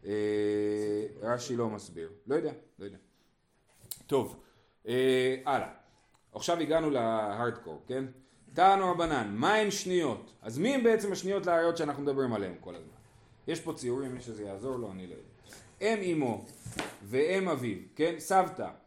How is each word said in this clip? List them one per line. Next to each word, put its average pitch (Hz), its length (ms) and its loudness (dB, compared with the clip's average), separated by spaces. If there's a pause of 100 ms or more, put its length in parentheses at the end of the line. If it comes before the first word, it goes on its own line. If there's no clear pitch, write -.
אה, 98 60 -4 (1080)
רש"י 120 340 -2
לא 117 140 0
מסביר. 85 400 -10 (180)
לא 127 80 0
יודע, 156 160 0 (280)
לא 95 60 -14
יודע. 101 120 -14 (1080)
טוב, 131 320 0 (480)
אה, 127 480 4 (100)
הלאה. 131 240 0 (640)
עכשיו 170 260 0
הגענו 160 300 2
להארדקור, 110 960 0
כן? 135 180 -4 (480)
תנו 190 380 6
רבנן, 151 440 0
מה 151 180 4
הן 214 180 4
שניות? 165 720 -2
אז 113 160 -8
מי 233 180 2
הם 254 80 2
בעצם 220 280 4
השניות 185 340 -2
לאריות 170 320 4
שאנחנו 147 260 -2
מדברים 135 300 2
עליהן 98 260 -2
כל 87 160 -12
הזמן? 80 180 -16 (540)
יש 156 120 -4
פה 160 140 -6
ציורים, 127 400 -4
מי 123 80 -10
שזה 110 220 -10
יעזור 104 340 -6
לו, 113 140 -6
אני 92 160 -12
לא 85 60 -12
יודע. 64 180 -18 (500)
אם 196 360 0
אמו 117 280 -2 (580)
ואם 156 460 0
אביו, 123 280 -2 (180)
כן? 165 240 2
סבתא. 180 500 2 (180)